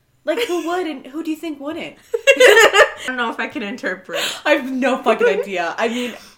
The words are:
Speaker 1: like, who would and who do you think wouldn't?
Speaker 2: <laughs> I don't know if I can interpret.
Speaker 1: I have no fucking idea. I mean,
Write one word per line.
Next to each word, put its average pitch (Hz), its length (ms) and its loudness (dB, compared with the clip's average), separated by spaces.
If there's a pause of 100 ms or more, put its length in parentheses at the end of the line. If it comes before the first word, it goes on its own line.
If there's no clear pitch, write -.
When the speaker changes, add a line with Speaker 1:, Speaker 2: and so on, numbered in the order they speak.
(260)
Speaker 1:
like, 320 220 -2
who 330 200 -2
would 359 200 -2
and 285 200 -10
who 294 160 -10
do 311 80 -4
you 302 60 -6
think 311 220 -10
wouldn't? 277 360 -10 (180)
Speaker 2:
<laughs> - 0 -
I 453 920 6
don't 254 80 -6
know 240 140 -2
if - 100 -8
I 226 80 -4
can - 160 -10
interpret. 196 580 -8 (240)
Speaker 1:
I 302 100 4
have 262 160 -2
no 262 300 -2
fucking 226 260 2
idea. 175 500 -2
I 226 100 0
mean, 240 260 -6 (240)